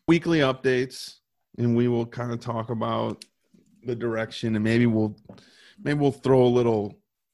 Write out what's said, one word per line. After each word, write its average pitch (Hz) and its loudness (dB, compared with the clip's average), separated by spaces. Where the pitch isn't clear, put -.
weekly 170 2
updates, 131 -2
and 117 0
we 123 2
will 117 -2
kinda 120 -8
talk 113 -8
about 113 -4
the 123 -6
direction, 113 -6
and 107 0
maybe 117 4
we'll, 110 0
maybe 147 -2
we'll 143 2
throw 131 4
a 123 6
little 117 0